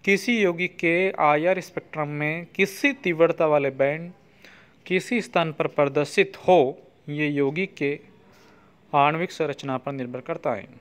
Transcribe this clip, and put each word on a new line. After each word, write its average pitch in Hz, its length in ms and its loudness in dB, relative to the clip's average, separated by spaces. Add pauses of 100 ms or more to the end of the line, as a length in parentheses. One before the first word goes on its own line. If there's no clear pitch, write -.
किसी 196 340 2
यौगिक 175 380 -2
के 170 180 0 (260)
आईआर 156 400 2
स्पेक्ट्रम - 500 -8
में 151 440 -6
किसी 196 380 0 (100)
तीव्रता 165 440 2
वाले 143 260 2
बैंड 147 380 -2 (760)
किसी 185 360 0
स्थान 165 300 -2
पर 156 180 -4
प्रदर्शित 147 680 0
हो, 156 400 4 (300)
ये 147 200 -2
यौगिक 147 460 -2
के 143 240 -4 (920)
आणविक 156 400 2
संरचना 139 460 -6
पर 143 140 -8
निर्भर 127 280 -10
करता 156 340 -6
है। 98 120 -10 (140)